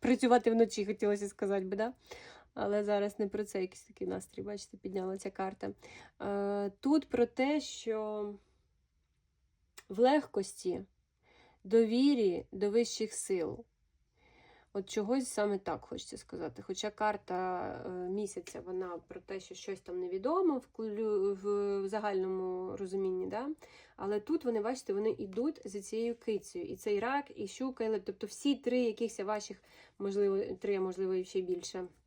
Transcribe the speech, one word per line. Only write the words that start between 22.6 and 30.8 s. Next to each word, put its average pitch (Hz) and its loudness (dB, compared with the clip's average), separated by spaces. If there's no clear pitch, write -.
розумінні, 185 -2
да? 214 -4
Але 202 -2
тут 311 -2
вони, 226 2
бачите, 226 -2
вони 208 2
йдуть 220 -2
за 202 -6
цією 226 -2
кицею. 190 -4
І - -8
цей 202 0
рак, 277 -2
і 202 -6
щука, 254 -4
і 220 0
лев. 214 0
Тобто 196 -6
всі 285 0
три 247 2
якихось 226 0
ваших, 202 -4
можливо, 196 2
три, 196 -2
а 190 0